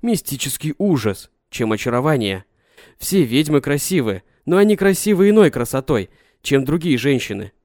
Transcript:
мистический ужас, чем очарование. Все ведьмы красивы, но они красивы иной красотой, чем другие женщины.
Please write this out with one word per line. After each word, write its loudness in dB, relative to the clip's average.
мистический -4
ужас, -2
чем -4
очарование. -2
Все 0
ведьмы 2
красивы, -2
но 2
они 4
красивы 2
иной 6
красотой, -4
чем 0
другие 0
женщины. -4